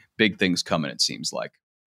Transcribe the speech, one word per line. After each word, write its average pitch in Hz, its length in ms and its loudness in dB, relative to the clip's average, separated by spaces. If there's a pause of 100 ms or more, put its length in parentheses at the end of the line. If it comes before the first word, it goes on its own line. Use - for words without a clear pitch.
(160)
Big 110 220 4
things 90 240 2
coming, 78 280 0
it 57 120 -2
seems - 320 -4
like. - 180 -6 (340)